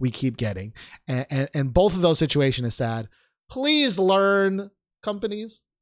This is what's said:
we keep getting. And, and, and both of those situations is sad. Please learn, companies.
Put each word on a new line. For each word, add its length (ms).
we 100
keep 260
getting. 360
And, 240
and, 240
and 200
both 200
of 80
those 160
situations 500
is 60
sad. 340
Please 500
learn, 720
companies. 600